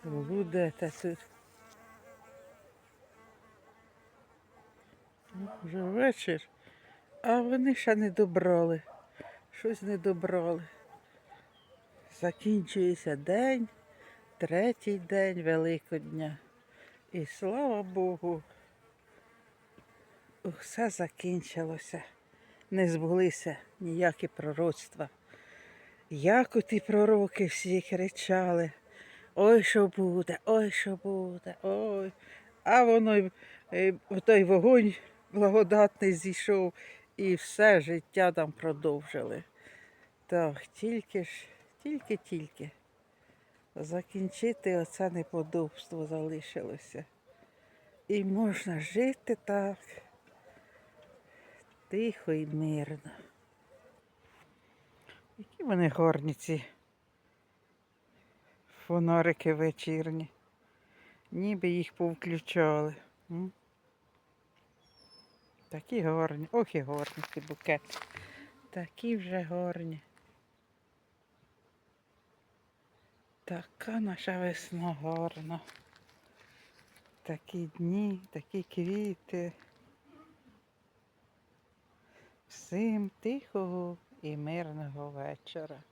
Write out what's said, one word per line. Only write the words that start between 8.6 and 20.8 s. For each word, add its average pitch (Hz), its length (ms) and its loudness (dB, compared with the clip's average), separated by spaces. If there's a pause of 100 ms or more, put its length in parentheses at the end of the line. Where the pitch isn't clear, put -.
Щось - 300 -6
не 202 160 -4
добрали. 175 680 0 (1600)
Закінчується 180 920 0
день, 226 520 0 (680)
третій 202 600 0
день 185 460 0
Великодня. 156 920 -2 (720)
І 165 140 -6
слава 214 580 -4
Богу, 180 600 -4 (2000)
все 214 460 -4